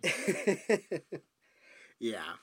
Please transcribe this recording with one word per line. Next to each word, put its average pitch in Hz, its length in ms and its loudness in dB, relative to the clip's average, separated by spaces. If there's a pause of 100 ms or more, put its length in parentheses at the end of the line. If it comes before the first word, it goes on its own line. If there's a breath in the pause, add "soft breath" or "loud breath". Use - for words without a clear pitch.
<laughs> - 1200 0 (760 soft breath)
Yeah. 90 440 -2